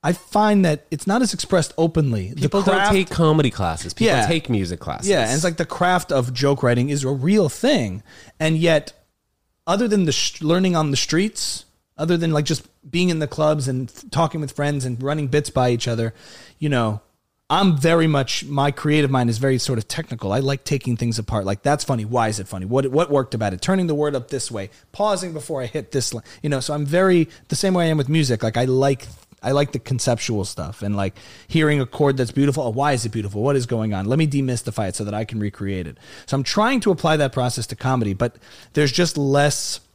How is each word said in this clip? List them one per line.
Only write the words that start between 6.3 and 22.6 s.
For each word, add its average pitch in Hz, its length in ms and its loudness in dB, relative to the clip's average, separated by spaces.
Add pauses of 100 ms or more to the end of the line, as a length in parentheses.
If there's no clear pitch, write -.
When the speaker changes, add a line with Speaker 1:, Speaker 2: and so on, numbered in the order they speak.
Speaker 1:
joke 139 300 0
writing 123 260 4
is 143 140 -2
a 131 60 0
real 156 400 2
thing. 123 540 0 (360)
And 156 180 2
yet, 160 360 2 (720)
other 202 200 2
than 202 200 2
the 147 80 0
sh-, - 280 -4
learning 175 360 2
on 156 140 0
the 135 60 0
streets, - 680 -2 (320)
other 165 180 0
than, 165 160 0
like, 151 140 2
just 156 180 -4 (260)
being 180 200 2
in 165 100 0
the 147 80 -2
clubs 151 400 0
and 127 260 -4
f-, - 180 -20
talking 160 280 0
with 147 140 -6
friends 143 320 -2
and 123 180 -6
running 147 240 -2
bits 147 220 0
by 127 220 2
each 120 180 -2
other, 113 240 -2 (440)
you 151 120 -2
know, 113 320 0 (480)
I'm 175 280 4
very 165 300 4
much, 139 360 0
my 139 280 0
creative 147 380 2
mind 127 200 2
is 110 80 0
very 131 200 2
sort 120 220 -2
of 104 80 -8
technical. 107 460 -6
I 120 60 0
like 135 260 -2
taking 127 320 -4
things 117 200 -2
apart. 110 280 -4
Like, 98 180 -4
"That's 147 220 2
funny. 117 180 -2
Why 113 240 0
is 101 140 -4
it 92 80 -10
funny? 92 160 -8